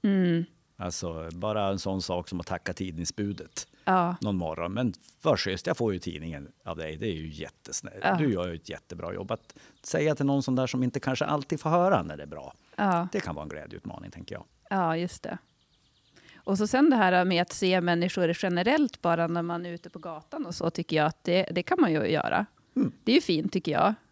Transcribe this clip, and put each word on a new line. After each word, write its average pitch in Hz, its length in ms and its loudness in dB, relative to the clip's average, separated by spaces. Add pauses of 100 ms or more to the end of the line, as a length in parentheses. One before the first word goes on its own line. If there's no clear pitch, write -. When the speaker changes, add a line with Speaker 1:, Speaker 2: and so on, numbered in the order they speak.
Speaker 1:
Mm. 180 400 4 (340)
Speaker 2:
Alltså, 85 560 -6
bara 104 340 0
en 98 120 0
sån 95 220 -2
sak 87 280 -4
som 90 100 -4
att 85 80 -8
tacka 90 260 -6
tidningsbudet 95 920 -6 (180)
Speaker 1:
Ja. 180 360 2
Speaker 2:
någon 104 160 0
morgon. 85 360 -4
Men 113 200 0 (280)
vad 180 180 4
schysst, 95 280 -4
jag 180 100 0
får 113 160 0
ju 90 60 -4
tidningen 78 480 -8 (180)
av 82 120 -8
dig. 78 200 -8
Det 92 100 -6
är 98 60 -2
ju 80 180 -6
jättesnä-, - 720 -12
Speaker 1:
Ja. 196 140 2
Speaker 2:
du 151 180 2
gör 90 140 -2
ju 87 80 -6
ett - 140 -16
jättebra 85 440 -10
jobb. 95 180 -8
Att - 240 -8 (280)
säga 151 320 0
till 143 100 0
någon 139 180 2
sån 131 120 0
där 131 120 2
som 127 160 0
inte 127 160 0
kanske 131 260 -2
alltid 147 340 -2
får 156 100 -2
höra 175 340 4
när 78 140 -8
det 73 60 -10
är 73 40 -12
bra. - 260 -12 (220)
Speaker 1:
Ja. 185 360 2
Speaker 2:
Det 208 80 -2
kan - 160 -6
vara 73 80 -8
en 78 60 -10
glädjeutmaning, - 600 -12
tänker - 240 -12
jag. - 80 -12 (260)
Speaker 1:
Ja, 170 280 0
just 175 260 -6
det. - 140 -8 (1040)
Och 196 140 0
så 214 100 2
sen 277 220 6
det 269 60 8
här 185 300 6
med 175 160 4
att 180 120 -2
se 185 280 4
människor 175 600 2
generellt 208 600 2
bara 170 260 2
när 170 140 -2
man 170 240 -4
är 175 60 -8
ute 170 180 -12
på 180 100 -16
gatan 165 460 -10
och 175 100 -8
så, 170 140 0
tycker 170 280 -2
jag 151 80 4
att - 180 -4
det, 180 280 2
det 175 120 0
kan 359 180 2
man 220 100 6
ju 156 200 2
göra. - 340 0 (300)
Speaker 2:
Mm. 226 160 2 (120)
Speaker 1:
Det 220 80 2
är 254 40 6
ju 349 60 6
fint, 160 320 0
tycker 180 180 -2
jag. 196 220 4 (180)